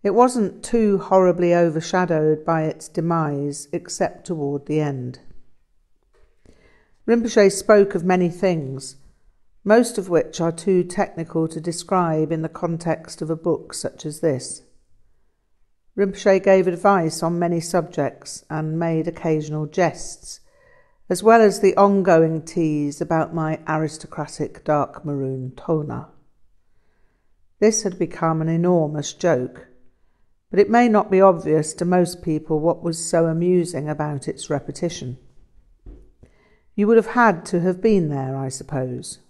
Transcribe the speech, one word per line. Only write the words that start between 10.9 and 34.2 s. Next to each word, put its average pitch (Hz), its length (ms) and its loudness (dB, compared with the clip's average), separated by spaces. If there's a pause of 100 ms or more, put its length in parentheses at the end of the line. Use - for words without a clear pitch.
to 160 100 -10
describe 165 720 -2
in 160 100 -4
the 160 80 -6
context 165 720 -6
of 156 80 -8
a 165 40 -2
book 160 380 -4
such - 320 -12
as 151 160 -10
this. 139 400 -4 (1400)
Rinpoche 196 480 2
gave 190 220 6
advice 175 560 0
on 170 160 -2
many 170 220 0
subjects - 880 -4
and 156 280 -4
made 165 300 -2
occasional 156 560 -4
jests, - 760 -4 (680)
as 180 140 -4
well 226 180 6
as 208 200 4
the 196 180 4
ongoing 175 640 4
tease 151 580 -4
about 165 340 -2
my 156 320 -4
aristocratic - 1000 -8
dark 147 420 -2
maroon 131 500 -6
toner. 147 520 -6 (1500)
This 220 260 2
had 185 140 -6
become 160 440 -2
an 160 80 0
enormous 165 640 0
joke, 131 540 -2 (840)
but 190 100 2
it 202 100 4
may 240 180 6
not 208 220 2
be 190 100 4
obvious 156 540 4
to 175 100 -4
most 175 380 0
people 156 380 -2
what 165 200 0
was 165 240 -6
so 165 220 2
amusing 165 600 0
about 151 400 -6